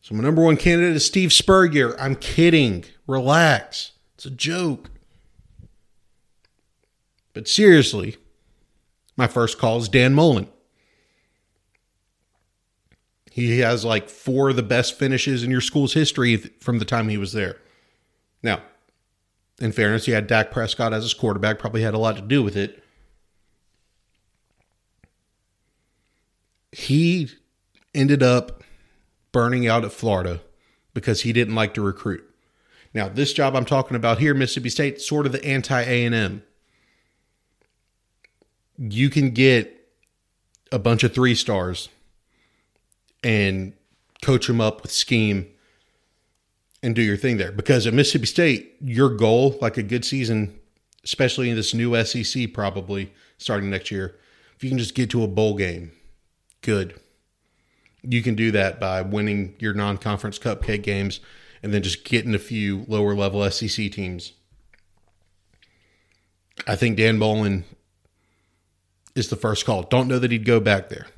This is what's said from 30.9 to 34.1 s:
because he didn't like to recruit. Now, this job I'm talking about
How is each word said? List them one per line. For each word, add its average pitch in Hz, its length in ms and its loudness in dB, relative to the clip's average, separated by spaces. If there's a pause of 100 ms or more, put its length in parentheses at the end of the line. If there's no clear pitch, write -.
because 113 300 -2
he 117 100 -2
didn't 110 220 0
like 110 200 -2
to 113 60 -4
recruit. 98 440 -4 (680)
Now, 101 160 -4
this 135 240 -2
job 135 220 0
I'm 127 100 0
talking 131 320 -2
about 113 220 0